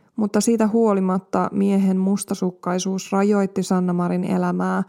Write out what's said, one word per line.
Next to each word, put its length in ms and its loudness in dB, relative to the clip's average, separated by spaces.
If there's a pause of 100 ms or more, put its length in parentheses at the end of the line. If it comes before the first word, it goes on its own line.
(160)
Mutta 260 0
siitä 260 2
huolimatta 840 0
miehen 460 2
mustasukkaisuus 1160 -4
rajoitti 520 2
Sanna-Marin 600 0
elämää, 640 -2